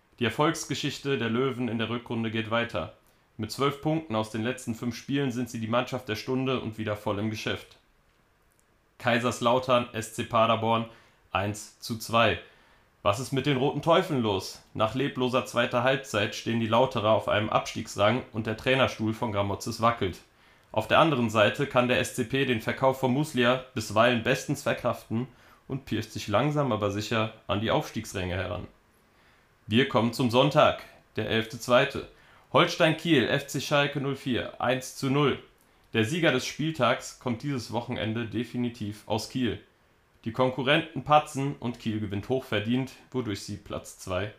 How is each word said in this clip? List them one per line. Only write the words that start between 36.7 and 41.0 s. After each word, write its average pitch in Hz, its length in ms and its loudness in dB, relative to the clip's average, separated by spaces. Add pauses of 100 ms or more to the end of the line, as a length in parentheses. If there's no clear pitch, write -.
kommt 117 220 -6
dieses 139 300 -6
Wochenende 113 540 -4
definitiv 117 800 -6
aus 107 240 -4
Kiel. 120 300 -2 (640)
Die 113 80 -6
Konkurrenten 131 720 0